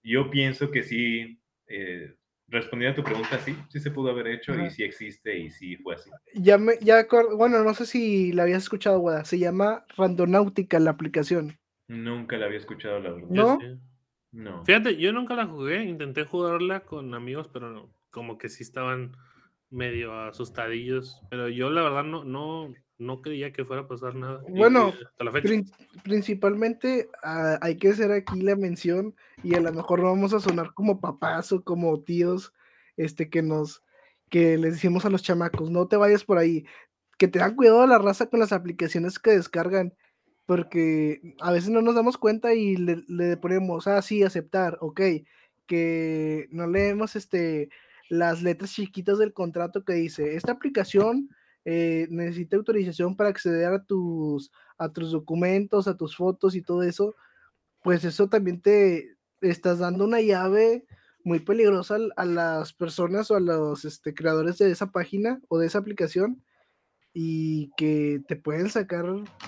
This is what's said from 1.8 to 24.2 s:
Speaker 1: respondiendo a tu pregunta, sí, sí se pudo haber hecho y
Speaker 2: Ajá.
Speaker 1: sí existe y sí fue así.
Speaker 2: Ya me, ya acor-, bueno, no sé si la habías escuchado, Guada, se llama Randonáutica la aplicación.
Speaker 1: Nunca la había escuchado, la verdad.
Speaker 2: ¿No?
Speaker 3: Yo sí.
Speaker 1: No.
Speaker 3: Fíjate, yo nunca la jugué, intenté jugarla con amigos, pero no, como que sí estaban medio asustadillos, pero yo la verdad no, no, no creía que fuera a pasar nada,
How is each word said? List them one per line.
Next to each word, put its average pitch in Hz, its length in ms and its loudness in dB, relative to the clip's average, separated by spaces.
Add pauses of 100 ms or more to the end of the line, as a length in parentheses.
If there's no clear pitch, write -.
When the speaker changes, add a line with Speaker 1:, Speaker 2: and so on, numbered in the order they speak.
Speaker 1:
respondiendo 120 460 -4
a - 40 -10
tu 147 60 -4
pregunta, 110 360 -4
sí, 143 160 -8 (140)
sí 147 100 -10
se 147 120 -6
pudo 135 200 -2
haber 120 160 -6
hecho 117 320 -6
y - 100 -4
Speaker 2:
Ajá. - 20 -10
Speaker 1:
sí 113 120 -8
existe 104 560 -8
y 80 120 -12
sí 90 260 -14
fue 87 180 -10
así. - 160 -18 (220)
Speaker 2:
Ya 202 240 6
me, 220 240 2
ya 220 180 8
acor-, 226 380 4
bueno, 226 260 4
no 214 100 2
sé 233 120 -6
si 208 480 0
la 175 100 2
habías 185 200 2
escuchado, 190 360 0
Guada, 160 260 -2
se 175 140 -2
llama 190 460 0 (120)
Randonáutica 185 840 2
la 160 120 6
aplicación. 151 680 -2 (300)
Speaker 1:
Nunca 117 480 -8
la 107 100 -4
había 104 100 -6
escuchado, 104 420 -8
la 92 120 -8
verdad. 87 180 -12
Speaker 2:
¿No? 190 160 4 (140)
Speaker 3:
Yo 123 160 -12
sí. 127 40 -18 (520)
Speaker 1:
No. 101 340 -14
Speaker 3:
Fíjate, 214 320 4
yo 185 160 0
nunca 247 220 -6
la 226 120 -4
jugué, 156 380 -6
intenté 151 400 -6
jugarla 175 600 -2
con 135 300 -12
amigos, 127 380 -10
pero 120 180 -14
no, 104 220 -20 (180)
como 113 260 -14
que 113 120 -12
sí - 140 -18
estaban 127 500 -8 (560)
medio 120 520 -6
asustadillos, 120 1080 -8
pero 123 200 -6
yo 123 220 -4
la 165 120 0
verdad 143 220 0
no, 156 200 -8
no, 147 480 -10 (260)
no 131 220 -10
creía 139 320 -8
que 135 120 -8
fuera 135 180 -8
a 135 40 -18
pasar 127 280 -10
nada, 131 400 -10